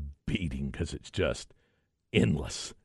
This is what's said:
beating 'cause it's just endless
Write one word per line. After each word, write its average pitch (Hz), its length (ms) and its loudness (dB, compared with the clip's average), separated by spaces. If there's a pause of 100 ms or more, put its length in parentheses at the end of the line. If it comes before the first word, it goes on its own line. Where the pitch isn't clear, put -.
(260)
beating 67 460 0
'cause - 200 -2
it's - 180 -10
just - 420 0 (600)
endless - 600 2 (100)